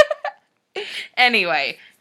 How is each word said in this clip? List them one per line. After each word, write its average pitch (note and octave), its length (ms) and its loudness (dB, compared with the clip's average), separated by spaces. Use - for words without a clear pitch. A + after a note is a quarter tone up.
Anyway, F3 600 2